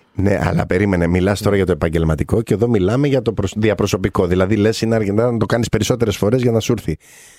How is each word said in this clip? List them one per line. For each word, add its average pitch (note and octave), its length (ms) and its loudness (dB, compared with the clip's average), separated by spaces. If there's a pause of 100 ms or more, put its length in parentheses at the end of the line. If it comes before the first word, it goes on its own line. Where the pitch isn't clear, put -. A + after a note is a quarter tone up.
(160)
Ναι, F#2+ 280 0
αλλά E2+ 220 0
περίμενε, F#2 420 2
μιλάς F#2 340 0
τώρα G2+ 140 0
για F#2+ 100 2
το F2 60 2
επαγγελματικό D#2+ 720 0
και A2+ 120 -2
εδώ G#2 140 0
μιλάμε A#2 400 0
για C3 140 0
το G#2+ 120 -2
προσ-, F#2+ 220 -4
διαπροσωπικό. G2+ 720 0
Δηλαδή, F#2 280 2
λες, G#2+ 260 0
είναι A2+ 140 0
αρκετά A2 360 0
να A#2 60 -2
το G#2+ 80 -2
κάνεις A#2 240 -2
περισσότερες A2+ 480 0
φορές A#2 240 0
για A#2+ 100 2
να A2+ 80 0
σου - 120 0
έρθει. F#2 260 -4 (420)